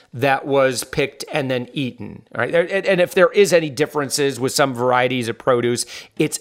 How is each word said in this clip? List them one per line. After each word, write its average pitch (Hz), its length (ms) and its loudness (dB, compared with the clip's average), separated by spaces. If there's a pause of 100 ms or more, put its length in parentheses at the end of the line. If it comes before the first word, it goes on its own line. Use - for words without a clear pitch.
(140)
that 135 320 0
was 135 380 2
picked - 480 -4
and 139 180 -2
then 123 240 -4
eaten, 120 600 -8
all 113 60 -4
right? 123 120 -2
There, 170 100 2
and, 185 240 -4
and 185 140 2
if 175 140 0
there 175 180 6
is 196 200 4
any 165 160 4
differences 139 720 -2
with 127 120 -2
some 135 220 2
varieties 123 540 0
of 113 80 -6
produce, 120 480 0 (320)
it's 151 240 -2